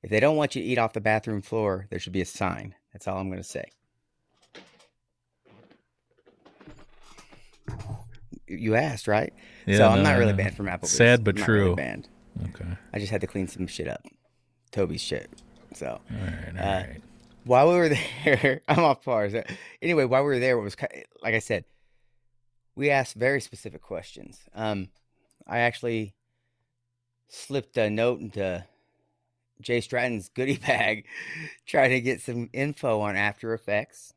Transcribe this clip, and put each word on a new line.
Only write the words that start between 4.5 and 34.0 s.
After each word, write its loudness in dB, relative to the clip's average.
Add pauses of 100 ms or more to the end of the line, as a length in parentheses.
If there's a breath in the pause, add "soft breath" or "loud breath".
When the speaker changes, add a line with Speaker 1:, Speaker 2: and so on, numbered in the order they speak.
Speaker 1:
You 0
asked, 0
right? 2 (320 loud breath)
Speaker 2:
Yeah, 4
Speaker 1:
So 10
I'm 6
Speaker 2:
no, 6
Speaker 1:
not 6
really 6
Speaker 2:
no. 2
Speaker 1:
banned 0
from -6
Applebee's. -4
Speaker 2:
Sad 8
but 4
Speaker 1:
I'm -2
not 0
really 6
Speaker 2:
true. 4
Speaker 1:
banned. -6 (420)
Speaker 2:
Okay. -8 (160)
Speaker 1:
I -4
just -4
had 0
to -4
clean -4
some -6
shit -8
up. -10 (680)
Toby's -2
shit. -6 (440)
So, -10 (120)
Speaker 2:
All -8
right, -8
all -4
Speaker 1:
uh, -2
Speaker 2:
right. -14 (440)
Speaker 1:
while 6
we 4
were 4
<laughs> -2
there, 2
I'm 4
off 2
par. 0
So, -4 (380 loud breath)
anyway, 2
while 4
we 2
were 2
there, 4
it 0
was -6
ki-, -8 (380)
like 0
I 2
said, -2 (1120)
we 0
asked 0
very 2
specific -16
questions. -14 (140)
Um, -4 (580)
I -2
actually -2 (1160)
slipped -6
a 2
note 0
into -6 (960)
Jay -2
Stratton's -4
goodie -2
<laughs> -14
bag, 0 (600 loud breath)
trying 4
to 2
get -2
some -6
info -2
on -2
After -2
Effects -6